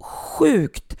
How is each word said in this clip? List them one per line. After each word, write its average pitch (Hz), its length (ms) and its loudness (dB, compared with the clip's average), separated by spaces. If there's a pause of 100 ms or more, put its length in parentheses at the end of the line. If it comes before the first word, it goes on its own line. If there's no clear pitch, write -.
sjukt - 1000 0